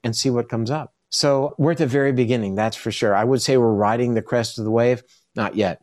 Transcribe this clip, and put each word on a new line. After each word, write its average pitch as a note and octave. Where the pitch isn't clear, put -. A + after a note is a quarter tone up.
and A2+
see -
what A#2+
comes A2+
up. D3+
So C#3
we're D#3
at E3
the D#3
very C#3
beginning, A#2
that's A2
for -
sure. G2+
I G#2
would C3
say C3+
we're A#2
riding A#2
the A2+
crest A#2
of G#2+
the G#2+
wave. A#2
Not G#2+
yet. F#2+